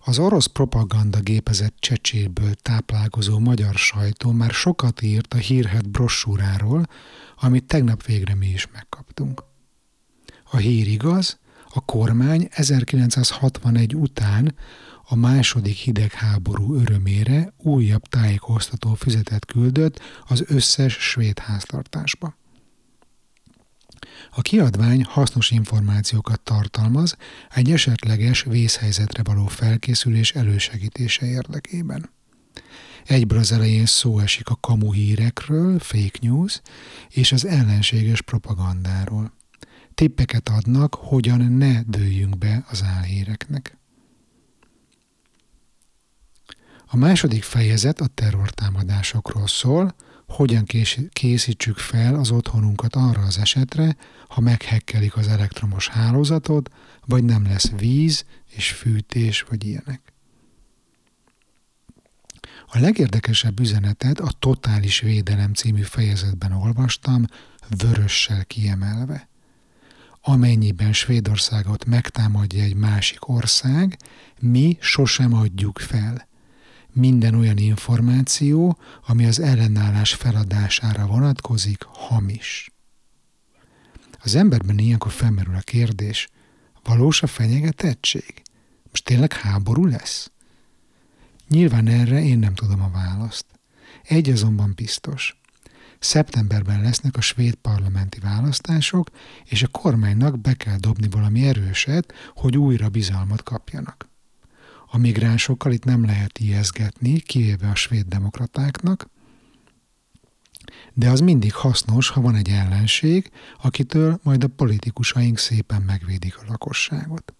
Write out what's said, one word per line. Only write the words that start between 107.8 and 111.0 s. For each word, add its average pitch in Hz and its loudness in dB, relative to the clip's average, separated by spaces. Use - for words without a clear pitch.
demokratáknak, 131 -2
de 123 2